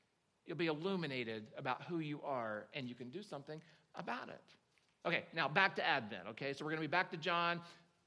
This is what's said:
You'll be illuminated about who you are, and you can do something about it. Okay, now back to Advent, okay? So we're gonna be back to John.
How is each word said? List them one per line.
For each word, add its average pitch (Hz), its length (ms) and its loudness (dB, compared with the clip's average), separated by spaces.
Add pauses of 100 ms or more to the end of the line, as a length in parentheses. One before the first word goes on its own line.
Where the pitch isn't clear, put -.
(460)
You'll 170 120 -4
be 170 100 4
illuminated 143 800 0 (100)
about 135 260 0
who 170 160 -2
you 147 240 -2
are, 113 500 -2
and 135 140 -4
you 120 60 -8
can 123 160 -10
do 175 140 -8
something 151 380 -10 (340)
about 233 340 -6
it. - 260 -16 (500)
Okay, 170 180 2 (100)
now 160 140 2
back 190 280 6
to 202 100 2
Advent, 107 440 0
okay? 139 240 -4
So 147 120 -6
we're 156 60 -2
gonna 160 100 0
be 156 60 0
back 180 240 2
to 185 60 -4
John. 170 440 2 (460)